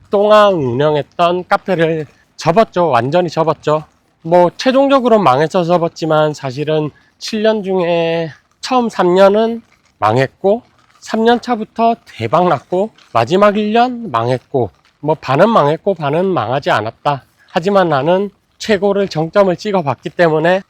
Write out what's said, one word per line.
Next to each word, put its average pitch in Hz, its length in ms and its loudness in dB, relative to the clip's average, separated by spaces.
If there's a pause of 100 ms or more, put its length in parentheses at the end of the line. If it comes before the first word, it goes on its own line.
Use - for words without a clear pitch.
(120)
동안 208 420 4
운영했던 151 920 -2
카페를 165 580 -2 (300)
접었죠. 175 540 0
완전히 143 400 0
접었죠. 156 560 -2 (360)
뭐, 170 360 2
최종적으로 262 640 2
망해서 156 440 2
접었지만 160 720 0
사실은 147 580 -6 (260)
칠 - 260 -8
년 220 200 0
중에 170 680 -2 (320)
처음 247 280 -2
삼 180 260 0
년은 214 460 2 (360)
망했고, 131 640 0 (380)
삼 220 260 -4
년 233 160 2
차부터 226 540 -2 (100)
대박 151 420 0
났고, 180 440 -2 (220)
마지막 185 440 2
일 214 160 -2
년 233 380 -2
망했고, 120 580 -2 (320)
뭐, 151 140 -4
반은 151 340 0
망했고, 165 460 0
반은 160 300 -2
망하지 131 460 -2
않았다. 123 520 -4 (260)
하지만 190 400 0
나는 170 400 0 (280)
최고를 202 500 -2
정점을 175 480 0
찍어봤기 170 540 -4
때문에 170 600 0